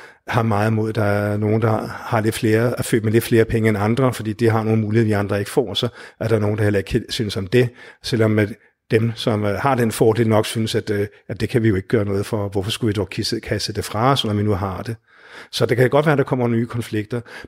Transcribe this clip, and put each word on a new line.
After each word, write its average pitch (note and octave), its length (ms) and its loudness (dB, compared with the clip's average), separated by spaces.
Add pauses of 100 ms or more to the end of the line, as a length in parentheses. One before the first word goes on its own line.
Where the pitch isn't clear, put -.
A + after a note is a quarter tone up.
(280)
har A#2 140 0
meget A2 300 2
mod, A2 200 0
der A2 120 0
er G#2 320 0
nogen, G#2+ 260 0
der A2 240 0
har - 340 -4
lidt A2 140 0
flere, A#2 440 0
er - 40 -2
født A2+ 220 0
med G#2+ 80 0
lidt A2+ 120 4
flere A2+ 200 4
penge A2 240 0
end G#2+ 100 0
andre, A#2 360 2
fordi A2 180 -6
de A2+ 180 2
har A2 140 0
nogle A2 160 2
muligheder, G#2+ 260 2
vi G#2+ 60 2
andre G2+ 260 0
ikke G2+ 120 -4
får, G#2+ 240 0
så A#2+ 140 -2 (320)
er A2+ 80 -2
der A2 100 2
nogen, G#2 200 0
der A2 60 0
heller G#2 140 2
ikke G#2 300 -2
synes G#2+ 280 -4
om G2+ 100 -6
det, B2 220 4 (340)
selvom A2 360 2
at G#2 100 2 (420)
dem, A2+ 240 2
som, A2 300 -2
øh, G2+ 100 0
har C3+ 200 0
den A#2 180 0
fordel, A2+ 360 2
nok A2 180 4
synes, A2 280 -4
at, G#2+ 160 -2
øh, G2+ 160 0 (220)
at G#2+ 120 -8
det A2 80 -2
kan A#2 140 0
vi A2+ 60 4
jo G#2+ 60 4
ikke F#2+ 140 -4
gøre A2 160 2
noget G2+ 220 -2
for. G#2 220 -4
Hvorfor G2+ 220 -4
skulle A#2 180 -2
vi G#2 40 0
dog G2 180 -2
kisse, - 300 -4
kaste - 320 -4
det G2+ 120 -6
fra A#2+ 280 0
os, C3 120 0
når G#2+ 100 0
vi G#2 80 2
nu G#2 120 2
har F#2+ 280 -4
det? A2+ 140 -8 (540)
Så - 160 0
det A2+ 100 2
kan B2 140 2
godt D3 160 2
være, D#3+ 60 4
at C3+ 60 2
der C3+ 60 4
kommer B2 240 0
nye A#2 180 0
konflikter. A2+ 540 -6 (260)